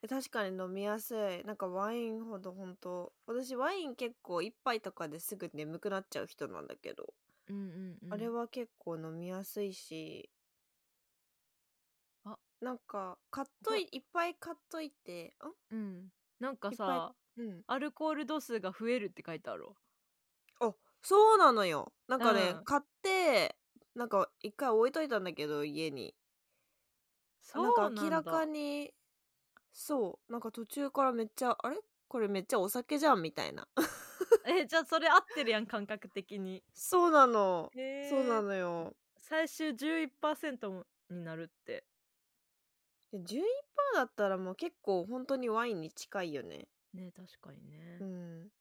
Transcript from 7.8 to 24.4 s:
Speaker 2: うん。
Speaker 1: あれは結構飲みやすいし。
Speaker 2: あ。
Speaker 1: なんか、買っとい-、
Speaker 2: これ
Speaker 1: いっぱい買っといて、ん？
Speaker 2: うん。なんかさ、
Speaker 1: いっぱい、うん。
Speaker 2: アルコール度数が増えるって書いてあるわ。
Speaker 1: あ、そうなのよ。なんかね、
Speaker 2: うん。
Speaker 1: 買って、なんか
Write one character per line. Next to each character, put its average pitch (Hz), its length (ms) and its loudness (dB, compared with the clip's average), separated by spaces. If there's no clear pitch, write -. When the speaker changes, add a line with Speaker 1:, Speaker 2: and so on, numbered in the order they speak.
Speaker 2:
う - 60 -16
ん。 180 40 -8
Speaker 1:
あ 208 40 -6
れ 226 120 -6
は 233 200 -4
結 240 300 -8
構 165 180 -8
飲 160 200 -8
み 170 120 -8
や 190 160 -8
す 208 180 -8
い 196 120 -6
し。 160 560 -14
Speaker 2:
あ。 208 140 -14
Speaker 1:
な 254 140 -6
ん 240 40 -14
か、 190 400 -10
買 269 140 -8
っ - 20 -14
と 440 120 0
い-、 381 100 -2
Speaker 2:
こ - 60 -20
れ 269 60 -10
Speaker 1:
い - 20 -12
っ - 120 -20
ぱ 339 160 0
い 339 60 -8
買 339 200 -12
っ - 20 -18
と 320 100 -8
い 302 100 -8
て、 - 460 -14
ん？ 214 40 -12
Speaker 2:
う - 20 -4
ん。 190 360 -10
な 262 140 -6
ん 240 40 -10
か 202 160 -6
さ、 - 0 -
Speaker 1:
い - 20 -8
っ 233 40 -16
ぱ 185 360 -2
い、 233 40 -6
う 214 40 -6
ん。 180 160 -14
Speaker 2:
ア 254 120 -2
ル 302 140 -4
コ 311 180 -2
ー 311 40 0
ル 294 120 -4
度 302 140 -2
数 226 200 -4
が 190 100 -4
増 220 180 -6
え 247 120 2
る 208 60 -6
っ 175 40 -6
て - 140 -20
書 165 100 -8
い 156 60 -10
て - 100 -10
あ 98 60 -6
る 80 100 -12
わ。 - 60 -16
Speaker 1:
あ、 226 140 0
そ 427 320 10
う 415 40 8
な 311 140 10
の 208 140 4
よ。 156 260 -2
な 262 80 2
ん 254 40 0
か 233 120 6
ね、 185 260 4
Speaker 2:
う - 20 -14
ん。 208 40 -18
Speaker 1:
買 285 140 2
っ 285 40 0
て、 349 540 4
な 240 120 -4
ん - 20 -10
か 196 220 2